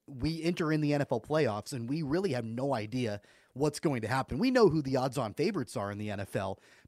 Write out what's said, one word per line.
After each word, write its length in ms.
We 360
enter 300
in 80
the 120
N 80
F 120
L 80
playoffs, 520
and 160
we 140
really 300
have 120
no 300
idea 460
what's 260
going 220
to 60
happen. 300
We 120
know 180
who 140
the 140
odds-on 380
favorites 420
are 140
in 80
the 120
N 100
F 160
L, 220